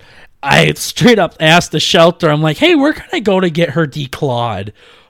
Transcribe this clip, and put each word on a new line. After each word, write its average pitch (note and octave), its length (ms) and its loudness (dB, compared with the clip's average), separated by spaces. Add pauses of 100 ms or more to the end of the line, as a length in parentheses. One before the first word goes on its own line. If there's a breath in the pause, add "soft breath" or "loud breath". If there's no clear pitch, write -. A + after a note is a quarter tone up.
(440 soft breath)
I D#3 300 2
straight - 460 2
up - 200 -2
asked E3 320 2
the D3+ 100 -2
shelter, E3+ 480 2
I'm D3+ 120 0
like, D#3 160 -2
"Hey, F4 180 2
where D4 180 2
can - 180 -14
I F4+ 80 -4
go G3 220 0
to F3+ 80 0
get D#3+ 220 -2
her E3 140 -2
declawed?" A#2+ 880 -6 (380 soft breath)